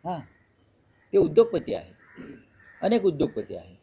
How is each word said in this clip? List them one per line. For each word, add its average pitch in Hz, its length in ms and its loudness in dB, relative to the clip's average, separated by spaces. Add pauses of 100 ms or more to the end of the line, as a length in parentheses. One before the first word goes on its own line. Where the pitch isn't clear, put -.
हां, 175 120 -6 (920)
ते 196 60 6
उद्योगपती 175 560 2
आहेत, - 200 -12 (880)
अनेक 208 220 2
उद्योगपती 139 520 -2
आहेत 90 260 -18